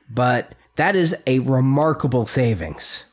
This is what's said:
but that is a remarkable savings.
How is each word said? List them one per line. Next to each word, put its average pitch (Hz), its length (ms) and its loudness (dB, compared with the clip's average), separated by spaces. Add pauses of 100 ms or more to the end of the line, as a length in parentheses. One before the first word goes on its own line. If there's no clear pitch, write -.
(100)
but 123 440 -2 (220)
that 180 180 0
is 175 220 0 (100)
a 131 120 2
remarkable 131 880 0
savings. 101 880 -2